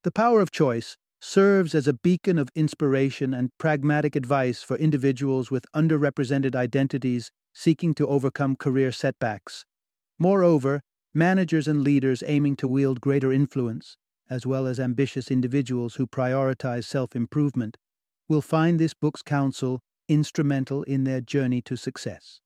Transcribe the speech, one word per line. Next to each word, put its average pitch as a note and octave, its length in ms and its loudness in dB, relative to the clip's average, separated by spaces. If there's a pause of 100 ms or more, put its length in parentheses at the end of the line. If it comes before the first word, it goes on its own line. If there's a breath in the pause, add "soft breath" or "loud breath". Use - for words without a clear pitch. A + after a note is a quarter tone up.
The F3 80 -2
Power A3+ 280 4
of F3+ 120 2
Choice A#2+ 440 -2 (240)
serves G3 560 4
as C#3+ 100 2
a D3 60 4
beacon F3 460 0
of D3 180 -2
inspiration C3+ 760 0
and B2 240 -2
pragmatic D3+ 580 0
advice C3 480 0
for B2+ 140 -4
individuals C3+ 720 0
with B2+ 140 -4 (100)
underrepresented C#3 800 0
identities B2+ 760 -2 (220)
seeking E3 440 0
to D3 120 0
overcome C3+ 480 0
career C3 380 0
setbacks. - 720 -6 (520)
Moreover, D#3+ 640 2 (320)
managers E3 540 2
and D3 140 0
leaders C3+ 440 2
aiming D3 320 0
to C3+ 120 -4
wield C3+ 320 0
greater C3+ 320 0
influence, C3+ 640 -2 (320)
as B2+ 160 -8
well C3 200 -2
as B2+ 140 -4
ambitious B2+ 500 -2
individuals B2 680 -2
who B2+ 120 -2
prioritize C3 800 -2
self-improvement, B2+ 880 -4 (540)
will D3+ 140 2
find D#3+ 360 2
this D#3+ 140 0
book's - 300 -4
counsel C3+ 580 -2 (260)
instrumental C#3+ 760 0
in C3+ 200 -2
their C3 160 -2
journey B2 440 -2
to B2+ 120 -6
success. - 720 -12